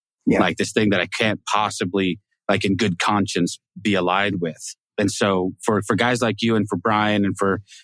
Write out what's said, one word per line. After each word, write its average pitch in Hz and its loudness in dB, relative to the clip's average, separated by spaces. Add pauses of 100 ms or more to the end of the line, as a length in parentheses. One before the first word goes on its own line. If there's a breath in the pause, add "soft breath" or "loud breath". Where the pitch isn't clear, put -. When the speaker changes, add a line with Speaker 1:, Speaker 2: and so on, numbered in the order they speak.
(260)
Speaker 1:
Yeah. - 4
Speaker 2:
Like, 90 2
this - -2
thing 107 2
that 95 2
I 85 -2
can't 110 -2 (100)
possibly, 95 0 (280)
like, 98 0
in 98 0
good 95 0
conscience 98 0 (220)
be 101 0
allied 95 0
with. - -8 (240)
And 101 0
so 95 0 (100)
for, 107 0
for 113 0
guys 120 0
like 110 0
you 113 2
and 107 2
for 101 -4
Brian 104 2
and 95 -2
for 98 0 (220 loud breath)